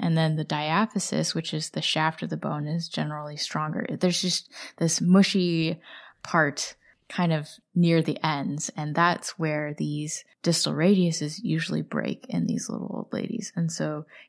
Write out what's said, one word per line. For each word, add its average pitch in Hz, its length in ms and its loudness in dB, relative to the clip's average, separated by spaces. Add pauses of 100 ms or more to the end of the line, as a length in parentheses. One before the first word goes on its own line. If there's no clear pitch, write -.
and 165 160 2
then 160 200 4
the 151 80 -2
diaphysis, 160 880 0
which 165 200 -4
is 156 160 -4
the 160 120 -4
shaft 156 400 0
of 160 80 -6
the 160 60 -4
bone, 151 300 -4
is 165 220 -4
generally 151 480 -6
stronger. - 500 -4 (120)
There's 180 240 0
just - 280 -4 (280)
this 165 220 0
mushy 170 800 4 (420)
part - 540 0 (340)
kind 170 220 2
of 156 160 -2 (260)
near 170 260 6
the 156 240 0
ends, 147 520 -2
and 151 180 -4
that's 170 420 2
where 151 400 -2
these 151 460 -4 (220)
distal 165 280 2
radiuses 170 720 4
usually 160 400 0
break - 460 -4
in - 180 0
these - 240 -4
little - 240 -6
old - 180 -8
ladies. - 440 -6
And 165 140 0
so 156 340 -6 (240)